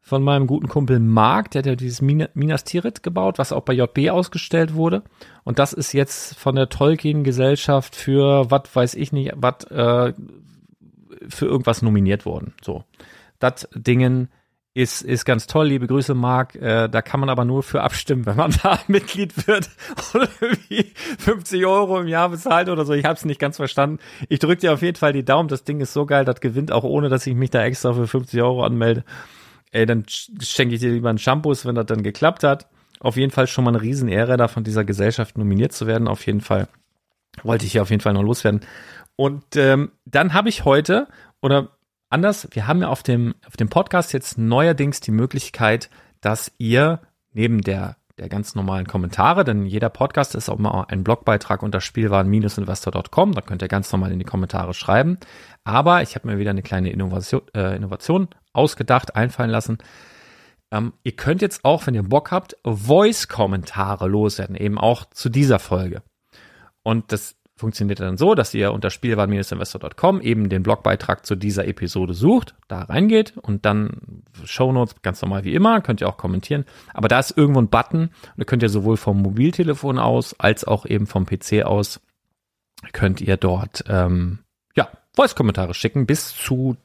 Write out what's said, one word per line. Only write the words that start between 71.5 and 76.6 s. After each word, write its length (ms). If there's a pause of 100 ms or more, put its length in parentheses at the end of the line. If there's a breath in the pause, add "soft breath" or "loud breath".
Episode 480
sucht, 400 (140)
da 140
reingeht 540
und 300
dann 560 (220)
Shownotes 580
ganz 200
normal 220
wie 100
immer, 260
könnt 200
ihr 80
auch 80
kommentieren. 480 (300 loud breath)